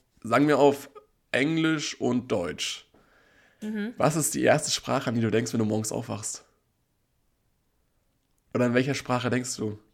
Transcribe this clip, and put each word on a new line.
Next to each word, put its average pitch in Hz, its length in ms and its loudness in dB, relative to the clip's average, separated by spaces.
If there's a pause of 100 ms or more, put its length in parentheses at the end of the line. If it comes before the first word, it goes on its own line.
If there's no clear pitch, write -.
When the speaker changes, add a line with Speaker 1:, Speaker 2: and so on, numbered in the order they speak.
(220)
Speaker 1:
sagen 120 240 2
wir 147 140 4
auf 139 280 4 (440)
Englisch 160 680 0
und 123 300 0
Deutsch, - 580 -4 (720)
Speaker 2:
Mhm. 214 360 -6
Speaker 1:
Was 151 200 0
ist 147 180 -2
die 135 80 -4
erste 123 280 4
Sprache, 127 380 -2
an 113 80 0
die 120 40 0
du 113 100 2
denkst, 113 220 0
wenn 117 60 -2
du 110 60 2
morgens 107 280 -2
aufwachst? 110 520 -8 (2000)
Oder 123 120 2
in 120 80 2
welcher 131 200 2
Sprache 123 360 -2
denkst 123 260 -2
du? 104 220 -6 (160)